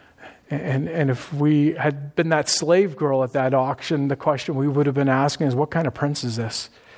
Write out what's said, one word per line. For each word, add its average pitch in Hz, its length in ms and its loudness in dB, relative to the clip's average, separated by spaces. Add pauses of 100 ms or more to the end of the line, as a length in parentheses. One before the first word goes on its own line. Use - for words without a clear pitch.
(500)
And, 139 400 -2
and 156 220 0
if - 200 -6
we 151 420 4
had 147 420 -4
been 165 140 0
that 151 200 2
slave 170 460 2
girl 135 280 0
at 123 100 -4
that 131 200 0
auction, 139 540 0
the 139 80 0
question 147 400 -2
we 135 120 0
would 143 200 2
have 135 80 0
been 139 140 2
asking 139 360 2
is, 131 80 2
"What 147 160 0
kind 165 160 -2
of 131 80 -4
prince 143 300 -4
is 117 140 -4
this 113 340 -6 (260)